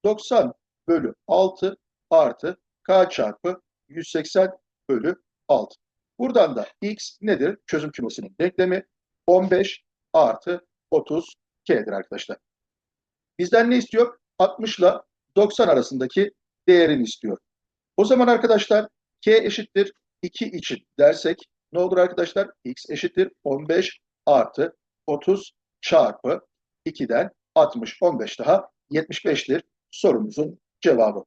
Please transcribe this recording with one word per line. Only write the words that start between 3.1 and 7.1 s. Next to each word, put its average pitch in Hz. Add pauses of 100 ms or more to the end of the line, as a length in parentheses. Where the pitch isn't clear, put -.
yüz 160
seksen 185 (380)
bölü 139 (260)
altı. 120 (440)
Buradan 220
da - (160)
x -